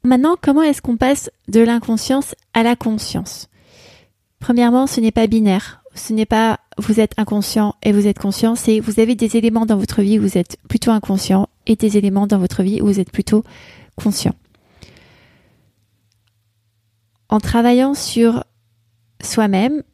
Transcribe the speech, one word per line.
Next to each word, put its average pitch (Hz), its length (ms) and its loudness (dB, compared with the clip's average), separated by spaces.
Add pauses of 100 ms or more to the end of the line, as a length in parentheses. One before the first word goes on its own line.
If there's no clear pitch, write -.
Maintenant, 262 380 2
comment 294 220 2
est-ce 294 180 0
qu'on 233 160 -4
passe 262 320 -2 (180)
de 220 140 4
l'inconscience 233 720 0 (220)
à 226 80 2
la 240 120 2
conscience ? - 760 -8 (880)
Premièrement, 240 480 2
ce - 120 -4
n'est 220 120 2
pas 226 160 0
binaire. 208 560 0 (100)
Ce - 180 -12
n'est 220 140 0
pas 220 340 0 (200)
vous 214 200 -2
êtes 214 180 0
inconscient 208 680 -2
et 208 80 2
vous 202 160 2
êtes 202 100 0
conscient, 226 380 -2
c'est 220 240 0
vous 220 200 -2
avez 226 140 2
des 226 240 -2
éléments 226 300 0
dans 214 100 2
votre 208 240 -2
vie 202 160 2
où 208 60 2
vous 190 160 0
êtes - 180 -6 (100)
plutôt 233 220 0
inconscient 196 580 0 (200)
et 220 80 4
des 208 220 0
éléments 196 280 2
dans 202 140 2
votre 185 240 -2
vie 202 180 -2
où 208 60 2
vous 196 120 2
êtes 185 120 -4
plutôt 214 320 0 (520)
conscient. - 380 -2 (3000)
En 214 100 0
travaillant 247 540 2
sur 233 500 0 (760)
soi-même 220 640 0 (100)